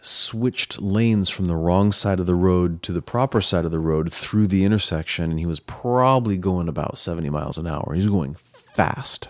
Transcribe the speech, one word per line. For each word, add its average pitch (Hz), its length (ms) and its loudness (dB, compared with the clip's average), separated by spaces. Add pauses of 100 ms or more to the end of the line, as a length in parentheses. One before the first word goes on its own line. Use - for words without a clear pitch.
switched - 800 -2
lanes 104 480 2
from - 160 -4
the 85 100 0
wrong 90 360 4
side 98 280 2
of 90 60 0
the 90 100 2
road 90 480 2
to - 100 -6
the 85 80 -2
proper 120 400 0
side 87 240 0
of 82 60 -2
the 80 80 -2
road 80 340 0
through 107 340 0
the 95 160 4
intersection. 87 680 0
And 80 80 -2
he 82 60 -4
was 82 160 -2
probably 127 760 0
going 90 320 0
about 78 280 -4
seventy 82 320 -4
miles 73 280 -4
an 80 100 -6
hour. 76 260 -6
He 82 60 0
was 98 100 2
going 82 260 0
fast. - 960 -4